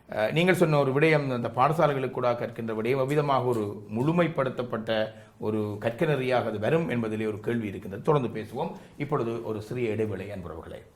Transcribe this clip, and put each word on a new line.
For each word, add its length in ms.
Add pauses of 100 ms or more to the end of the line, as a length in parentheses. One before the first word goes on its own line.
(120)
அஹ், 200
நீங்கள் 240
சொன்ன 240
ஒரு 140
விடயம், 380
அந்த 240
பாடசாலைகளுக்கு 560
கூட 200
கற்கின்ற 420
விடயம் 260
எவ்விதமாக 460
ஒரு 400 (120)
முழுமைப்படுத்தப்பட்ட 1080 (320)
ஒரு 400
கற்க 260
நெறியாக 420
அது 120
வரும் 300
என்பதிலே 380
ஒரு 120
கேள்வி 280
இருக்கின்றது. 360
தொடர்ந்து 260 (100)
பேசுவோம். 320 (260)
இப்பொழுது 460
ஒரு 180
சிறிய 280
இடைவேளை, 400
அன்புறவுகளே. 520 (140)